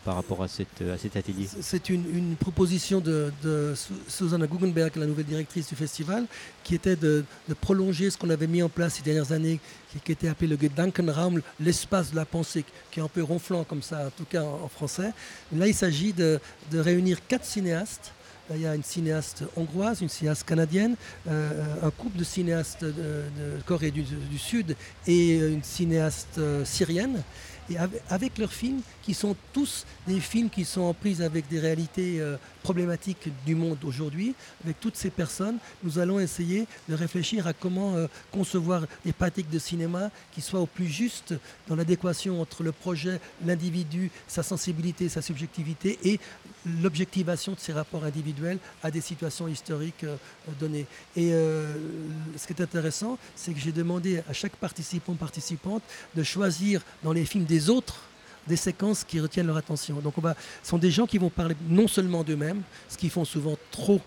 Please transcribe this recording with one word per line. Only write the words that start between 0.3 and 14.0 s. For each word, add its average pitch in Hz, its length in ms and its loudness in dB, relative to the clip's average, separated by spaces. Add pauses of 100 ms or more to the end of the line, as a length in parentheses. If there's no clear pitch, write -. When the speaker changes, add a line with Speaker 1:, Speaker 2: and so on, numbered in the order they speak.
Speaker 1:
à 92 60 -2
cette, - 340 -6
à 90 160 -2
cet 104 180 -6
atelier ? 98 320 -4
Speaker 2:
C'est, 165 140 -10
c'est - 260 -4
une, 180 160 0 (100)
une 170 220 0
proposition 185 640 2
de, 156 320 0 (100)
de 151 320 0
Su-, - 180 -8 (140)
Susanna 165 400 2
Guggenberg, 165 500 2
la 151 100 0
nouvelle 151 180 0
directrice 151 440 -4
du 156 60 -6
festival, 160 520 -2 (360)
qui 175 120 0
était 185 200 4
de, 151 300 4 (240)
de 156 60 -2
prolonger 190 560 2
ce - 80 -6
qu'on 170 120 0
avait 156 160 2
mis 170 160 4
en 165 60 4
place 170 260 0
ces - 80 -8
dernières 151 300 2
années, 160 260 2 (320)
qui, 147 80 -10
qui - 140 -4
était 165 160 0
appelé 160 200 2
le 147 120 2
Gedankenraum, 165 800 2 (180)
l'espace 151 520 2
de 160 60 -2
la 160 80 2
pensée, 165 400 -2 (260)
qui 165 100 -4
est - 20 0
un 156 60 -2
peu 170 140 0
ronflant 165 420 0
comme 147 180 -6
ça, 147 240 -4